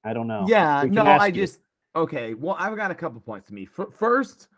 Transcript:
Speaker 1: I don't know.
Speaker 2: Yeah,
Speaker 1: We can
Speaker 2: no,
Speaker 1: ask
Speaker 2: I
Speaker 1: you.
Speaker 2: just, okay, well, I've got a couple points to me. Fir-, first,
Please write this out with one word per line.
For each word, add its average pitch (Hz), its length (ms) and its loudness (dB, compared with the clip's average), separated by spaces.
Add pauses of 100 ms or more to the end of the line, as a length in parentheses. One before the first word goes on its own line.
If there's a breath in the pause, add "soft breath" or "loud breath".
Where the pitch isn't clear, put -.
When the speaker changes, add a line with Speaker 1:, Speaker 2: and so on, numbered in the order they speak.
Speaker 1:
I 110 100 -6
don't 117 140 -4
know. 107 200 -4
Speaker 2:
Yeah, 156 360 4
Speaker 1:
We 135 40 0
can 196 80 2
Speaker 2:
no, 214 100 4
Speaker 1:
ask 202 160 8
Speaker 2:
I 202 60 4
Speaker 1:
you. 185 40 0 (100)
Speaker 2:
just, - 180 -6 (340)
okay, 131 400 -4
well, 160 240 -6
I've 208 180 -4
got 208 140 -4
a 170 40 -8
couple 131 260 -10
points 104 280 -16
to 104 60 -16
me. 98 120 -12
Fir-, - 240 -10
first, - 680 -2